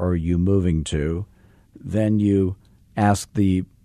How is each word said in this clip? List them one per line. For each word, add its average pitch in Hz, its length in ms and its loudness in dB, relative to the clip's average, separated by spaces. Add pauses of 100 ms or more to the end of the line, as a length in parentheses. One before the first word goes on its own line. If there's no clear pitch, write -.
are 90 160 0
you 85 220 0
moving 90 460 2
to?" 82 420 -4 (520)
Then 107 400 -2
you 98 380 2 (400)
ask 104 380 0
the 95 280 0 (220)